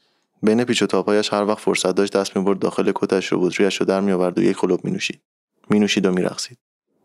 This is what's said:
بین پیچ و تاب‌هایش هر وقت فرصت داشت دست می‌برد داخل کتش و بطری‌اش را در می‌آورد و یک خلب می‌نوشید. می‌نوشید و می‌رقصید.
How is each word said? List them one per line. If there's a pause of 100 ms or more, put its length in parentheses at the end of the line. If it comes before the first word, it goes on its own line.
(420)
بین
پیچ
و
تاب‌هایش
هر
وقت
فرصت
داشت
دست
می‌برد
داخل
کتش
و
بطری‌اش
را
در
می‌آورد
و
یک
خلب
می‌نوشید. (500)
می‌نوشید
و
می‌رقصید. (460)